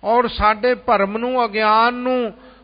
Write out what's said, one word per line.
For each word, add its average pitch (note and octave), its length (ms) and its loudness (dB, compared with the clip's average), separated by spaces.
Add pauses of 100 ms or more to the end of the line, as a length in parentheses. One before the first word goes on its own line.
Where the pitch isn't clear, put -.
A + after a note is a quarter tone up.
ਔਰ A#3 240 2
ਸਾਡੇ G#3+ 480 0
ਭਰਮ G3+ 420 0
ਨੂੰ, B3 280 -2
ਅਗਿਆਨ G#3+ 480 2
ਨੂੰ B3 400 -4 (300)